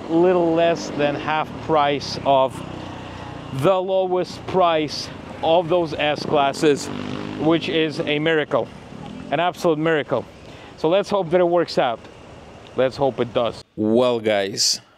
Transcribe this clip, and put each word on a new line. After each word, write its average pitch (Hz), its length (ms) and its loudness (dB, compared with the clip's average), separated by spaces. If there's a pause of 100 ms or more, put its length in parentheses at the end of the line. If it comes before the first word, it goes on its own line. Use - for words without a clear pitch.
(100)
little 170 420 4
less 170 380 2
than 147 240 0
half 151 340 -2 (140)
price 147 640 0
of 135 340 2 (1000)
the 185 180 4
lowest 185 680 -2
price 165 600 2 (360)
of 165 240 4
those 165 260 2
S-Classes, 147 920 2 (500)
which 160 300 2
is 160 320 0
a 147 180 0
miracle, 151 480 0 (640)
an 143 80 -2
absolute 170 400 0
miracle. 151 460 0 (520)
So 156 120 -2
let's 190 200 2
hope 190 220 0
that 180 100 4
it 175 80 4
works 170 300 0
out. 123 220 0 (760)
Let's 123 200 0
hope 135 240 0
it 120 120 -2
does. 120 300 -2 (140)
Well, 117 420 2
guys, 107 640 0 (180)